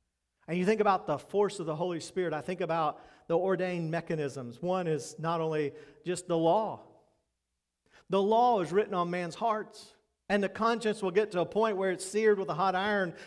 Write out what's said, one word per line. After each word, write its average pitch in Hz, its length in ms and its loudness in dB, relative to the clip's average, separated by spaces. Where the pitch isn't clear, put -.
And 165 100 -2
you 185 80 0
think 214 160 2
about 196 240 2
the 147 140 -2
force 196 400 0
of 160 80 -6
the 156 80 -2
Holy 175 240 -2
Spirit. 170 340 -4
I 151 80 -4
think 180 200 -6
about 160 380 0
the 165 100 2
ordained 180 540 0
mechanisms. 143 680 -6
One 180 280 -2
is 156 320 -4
not 165 200 -2
only 156 340 -2
just 175 240 -6
the 175 80 0
law. 165 460 2
The 190 120 2
law 220 400 4
is 156 100 -4
written 202 240 2
on 175 160 0
man's 175 240 -4
hearts. - 580 -4
And 202 120 4
the 190 80 0
conscience 220 540 0
will 185 80 0
get 208 220 2
to 180 80 2
a 160 40 2
point 208 320 0
where 190 140 0
it's 180 140 -4
seared 208 340 4
with 180 100 -4
a 165 60 0
hot 185 200 2
iron, 196 380 0